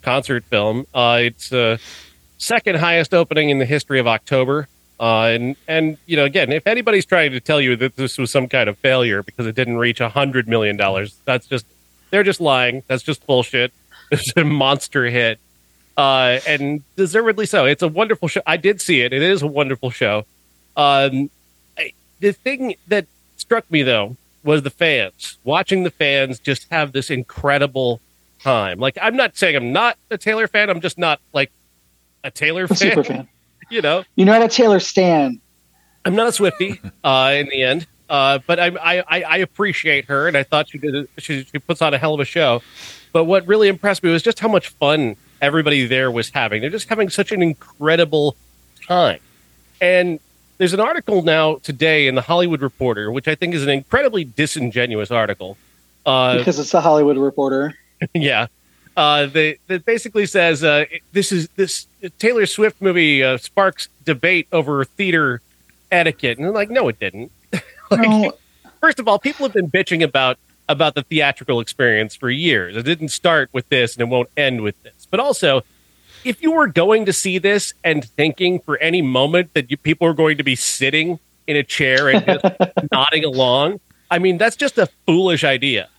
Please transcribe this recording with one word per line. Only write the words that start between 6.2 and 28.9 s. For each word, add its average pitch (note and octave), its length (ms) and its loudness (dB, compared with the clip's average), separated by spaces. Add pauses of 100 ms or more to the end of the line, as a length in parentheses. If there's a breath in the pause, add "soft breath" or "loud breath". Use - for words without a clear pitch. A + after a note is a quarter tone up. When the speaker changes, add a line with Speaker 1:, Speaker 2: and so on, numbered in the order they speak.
Speaker 1:
again, C#3 280 0
if D#3 140 -2
anybody's G#3+ 380 0
trying D#3 280 0
to B2+ 80 -6
tell D3+ 200 0
you B2+ 160 0
that B2 200 -4
this C3 220 -6
was B2+ 120 -4
some C3 180 0
kind A#2+ 200 0
of G2+ 100 -6
failure A#2+ 440 0
because A#2 240 -8
it A2 80 -6
didn't A#2+ 220 -2
reach A#2 240 0
a A#2 80 -2
hundred C3 400 -2
million G#2+ 280 0
dollars, G2 480 -2
that's B2+ 220 -4
just, B2 200 -6 (440)
they're G3+ 120 2
just F#3+ 180 0
lying. B2+ 480 0
That's C3 140 -2
just - 240 -8
bullshit. B2+ 500 0
<laughs> - 60 -20 (280 soft breath)
It's - 260 -4
a E3+ 80 2
monster C#3 640 0
hit. A#2 340 0 (560)
Uh, C3 500 2
and D3 360 -2 (140)
deservedly G#3 500 0
so. E3 180 2
It's C#3 180 2
a F3 60 0
wonderful F3 400 -2
show. - 180 -4
I D#3+ 120 0
did F#3 220 0
see D3+ 200 0
it. B2 120 0
It C#3 100 0
is F#3 200 2
a D3 40 -4
wonderful C3+ 440 -2
show. G#2+ 360 -2 (500)
Um, C#3 540 2 (480)
I, D#3+ 140 -10 (280)
the G3+ 120 2
thing B3+ 440 -6 (120)
that G3 180 -2 (320)
struck - 320 -4
me, D#3 120 0
though, A#2+ 340 0 (280)
was D3+ 180 2
the C3+ 80 -6
fans. B2+ 720 -2
Watching F3+ 420 -2
the E3+ 60 -2
fans C3+ 480 -2
just - 320 -6
have D3+ 220 -2
this C3 180 -6
incredible C3 920 -2 (400)
time. G2+ 380 -2
Like, C3 220 -4